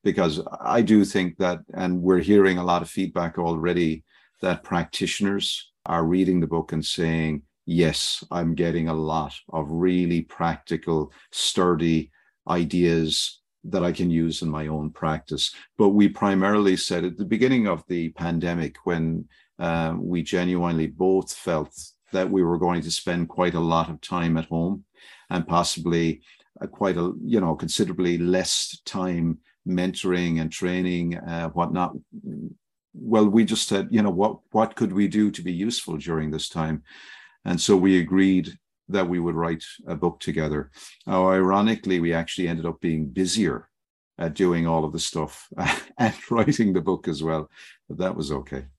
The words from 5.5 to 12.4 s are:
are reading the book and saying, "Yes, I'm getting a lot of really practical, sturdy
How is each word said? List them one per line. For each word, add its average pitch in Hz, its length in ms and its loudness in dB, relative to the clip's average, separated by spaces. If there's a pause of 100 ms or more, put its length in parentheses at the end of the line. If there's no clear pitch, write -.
are 85 200 0
reading 90 340 2
the 82 80 0
book 80 240 -4
and 80 140 -4
saying, 80 560 -2 (240)
"Yes, 82 680 0
I'm 85 220 -2
getting 82 340 0
a 82 60 -2
lot 78 400 -4 (160)
of 76 200 -6
really 87 520 2
practical, 80 880 -4 (200)
sturdy 82 800 2 (360)